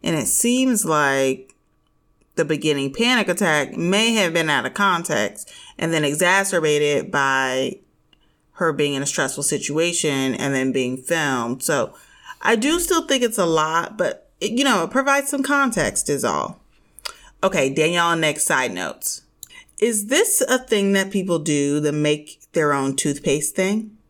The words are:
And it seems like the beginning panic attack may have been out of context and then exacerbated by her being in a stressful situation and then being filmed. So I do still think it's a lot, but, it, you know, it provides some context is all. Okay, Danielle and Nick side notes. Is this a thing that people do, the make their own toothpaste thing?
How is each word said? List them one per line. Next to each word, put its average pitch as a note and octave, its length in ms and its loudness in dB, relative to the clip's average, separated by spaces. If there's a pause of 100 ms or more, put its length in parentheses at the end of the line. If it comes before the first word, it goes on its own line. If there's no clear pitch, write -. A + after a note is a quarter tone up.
And E3 120 0
it C#3+ 120 -2
seems B3 580 2
like C3+ 680 0 (800)
the D#3+ 100 2
beginning C#3+ 480 0
panic A#3 340 2
attack E3+ 500 0
may G3+ 360 2
have F#3 200 2
been E3 160 0
out B2+ 160 0
of - 80 -6
context E3+ 800 -2 (260)
and E3 160 -2
then D#3 100 0
exacerbated D#3 1080 2
by C3+ 680 0 (760)
her D#3+ 200 -2
being C#3+ 200 0
in C#3 100 -4
a - 20 -4
stressful C#3 380 -2
situation C#3+ 920 -2
and C#3 180 -2
then C3 180 0
being B2+ 260 -2
filmed. C3+ 680 -2
So C3+ 300 0 (480)
I A#3 140 2
do D4 240 2
still - 260 0
think C4 180 2
it's A3+ 140 0
a F#3 80 2
lot, D#3+ 520 0
but, - 320 -4 (120)
it, G#3+ 100 -2
you B3+ 120 0
know, G#3+ 200 4
it G#3 80 -4
provides C#4 380 0
some C4+ 140 -2
context C4+ 680 0
is C3+ 140 0
all. D2 380 -2 (800)
Okay, F3 280 2
Danielle E3+ 420 2
and E3 100 0
Nick D3 180 0
side B2+ 340 0
notes. - 480 -8 (600)
Is G#3+ 260 0
this D4 340 2
a B3+ 180 2
thing G3+ 340 0
that G3 180 0
people F#3 280 -2
do, D3 400 0
the D3 140 0
make D3+ 480 -2 (100)
their D3+ 220 2
own C3+ 240 -2
toothpaste D3 580 -2
thing? G3+ 420 -2 (120)